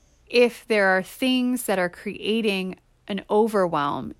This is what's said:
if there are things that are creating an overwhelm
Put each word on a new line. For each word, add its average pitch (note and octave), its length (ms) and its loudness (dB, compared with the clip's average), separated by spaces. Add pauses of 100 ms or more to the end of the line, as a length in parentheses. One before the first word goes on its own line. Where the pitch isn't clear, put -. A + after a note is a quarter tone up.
(260)
if A#3+ 420 2
there G#3 200 4
are F#3+ 140 2
things B3+ 640 -2
that G3 140 0
are F3+ 100 0
creating G3 880 -4 (300)
an G3+ 240 -6
overwhelm F3 880 0